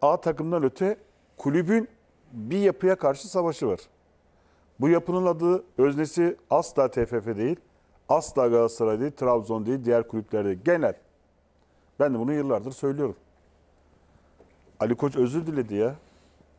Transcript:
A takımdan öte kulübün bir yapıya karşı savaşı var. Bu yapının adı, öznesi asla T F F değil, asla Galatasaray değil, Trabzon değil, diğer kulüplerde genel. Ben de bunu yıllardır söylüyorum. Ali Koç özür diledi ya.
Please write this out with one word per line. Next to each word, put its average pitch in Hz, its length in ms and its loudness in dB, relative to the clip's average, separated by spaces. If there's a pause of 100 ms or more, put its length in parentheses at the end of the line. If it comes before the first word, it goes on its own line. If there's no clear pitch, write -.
A 160 200 4
takımdan 165 420 -2
öte 190 340 -2 (400)
kulübün 180 500 0 (440)
bir 120 260 -6
yapıya 190 380 2
karşı 143 320 -2
savaşı 170 400 -2
var. 92 120 -2 (1000)
Bu 135 100 2
yapının 175 360 2
adı, 175 380 2 (140)
öznesi 151 600 2 (120)
asla 139 420 2
T 120 140 0
F 117 160 -4
F 107 160 -6
değil, 127 180 -2 (540)
asla 135 380 2
Galatasaray 113 520 2
değil, 143 120 -2
Trabzon 113 540 0
değil, 127 200 -2
diğer 117 220 2
kulüplerde 104 460 -2
genel. 120 400 0 (1080)
Ben 143 140 2
de 117 60 -2
bunu 127 140 -2
yıllardır 135 380 -2
söylüyorum. 139 440 -4 (1600)
Ali 113 160 0
Koç 139 200 -4
özür 147 320 0
diledi 123 280 -4
ya. 117 200 0 (640)